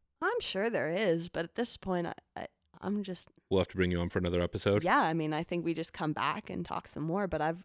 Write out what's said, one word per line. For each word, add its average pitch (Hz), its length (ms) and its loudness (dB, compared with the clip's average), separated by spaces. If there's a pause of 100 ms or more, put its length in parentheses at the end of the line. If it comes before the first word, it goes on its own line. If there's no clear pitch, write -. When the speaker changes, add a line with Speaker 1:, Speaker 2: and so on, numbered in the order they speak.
(200)
Speaker 1:
I'm 427 200 0
sure 202 280 -2
there 156 220 0
is, 175 380 2
but 165 160 -4
at 170 100 -12
this - 220 -2
point, 175 320 -2
I, - 60 -6 (220)
I, - 100 -8 (340)
I'm 208 240 -2
just - 240 -10 (220)
Speaker 2:
We'll 95 100 4
have 87 80 2
to - 80 -10
bring 90 140 4
you 87 100 2
on 87 100 0
for - 80 0
another 87 240 2
episode. 101 420 2
Speaker 1:
Yeah, 233 160 4
I 165 140 4
mean, 156 180 0
I 156 100 0
think 170 220 -2
we 165 80 0
just 160 220 -4
come 156 180 0
back - 380 -2
and 175 160 -4
talk - 200 -6
some - 180 -8
more, 185 220 0
but 160 140 -2
I've, 165 240 -2